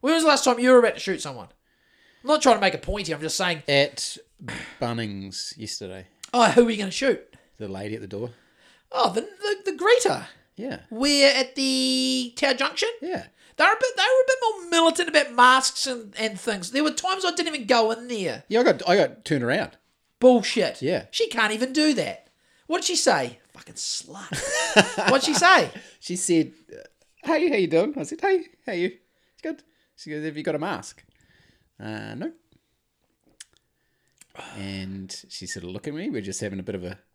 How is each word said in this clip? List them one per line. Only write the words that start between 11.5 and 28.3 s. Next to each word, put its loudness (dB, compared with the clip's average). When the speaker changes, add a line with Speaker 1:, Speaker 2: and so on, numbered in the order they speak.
Speaker 1:
the -2
Tower 0
Junction? -2
Speaker 2:
Yeah. -8
Speaker 1:
They 2
were 6
a 2
bit, 0
they 0
were 4
a 4
bit 2
more -2
militant 4
about 2
masks 4
and, -8
and -4
things. -4
There 2
were 2
times -4
I 2
didn't -4
even -8
go 4
in -8
there. -6
Speaker 2:
Yeah, 2
I 4
got, 2
I 6
got 2
turned 0
around. -2
Speaker 1:
Bullshit. 4
Speaker 2:
Yeah. -2
Speaker 1:
She -2
can't 0
even -4
do 2
that. -6
What -2
did -6
she -2
say? 0
"Fucking -20
slut." -10
Speaker 2:
<laughs> 0
Speaker 1:
What'd 4
she 0
say? 6
Speaker 2:
She -8
said, 2
"Hey, 2
how 0
you 2
doing?" 2
I -6
said, -10
"Hey, 2